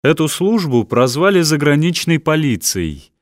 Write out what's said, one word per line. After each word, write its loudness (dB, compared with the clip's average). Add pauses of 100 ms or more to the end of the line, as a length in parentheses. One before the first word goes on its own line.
Эту 2
службу 0
прозвали 2
заграничной 0
полицией -4